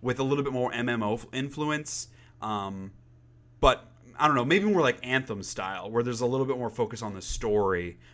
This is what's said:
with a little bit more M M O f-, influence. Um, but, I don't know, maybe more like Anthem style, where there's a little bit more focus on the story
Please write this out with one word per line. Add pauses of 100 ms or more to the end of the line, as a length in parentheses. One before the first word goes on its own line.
with
a
little
bit
more
M
M
O
f-,
influence. (340)
Um, (680)
but, (320)
I
don't
know,
maybe
more
like
Anthem
style,
where
there's
a
little
bit
more
focus
on
the
story (160)